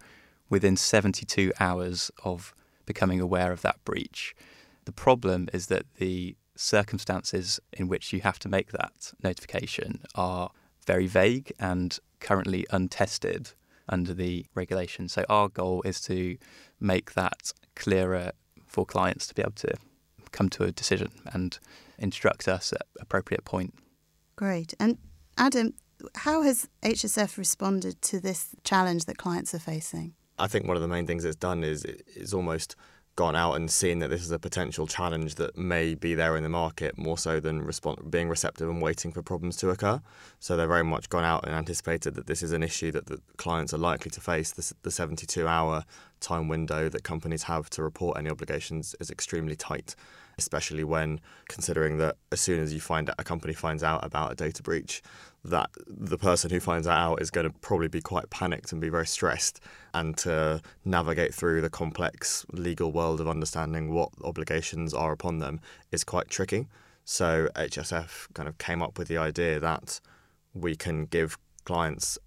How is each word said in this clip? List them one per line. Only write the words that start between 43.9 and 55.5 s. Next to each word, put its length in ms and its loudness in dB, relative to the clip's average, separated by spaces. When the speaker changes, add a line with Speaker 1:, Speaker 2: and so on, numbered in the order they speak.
Speaker 3:
to 100 -12
face. 300 0
The, 200 -6
the 80 -4
seventy-two 540 -2
hour 380 2
time 260 -2
window 400 0
that 160 -6
companies 400 -4
have 280 -4
to 120 -4
report 340 -2
any 120 -4
obligations 720 -6
is 120 -10
extremely 440 -4
tight, 400 -8
especially 460 -2
when 360 0
considering 480 0
that 180 2
as 80 0
soon 220 2
as 120 -2
you 60 -4
find 300 0
out, 80 -2
a 60 -4
company 300 -4
finds 300 -2
out 220 2
about 260 -2
a 40 -8
data 260 -4
breach, 400 -2
that 280 0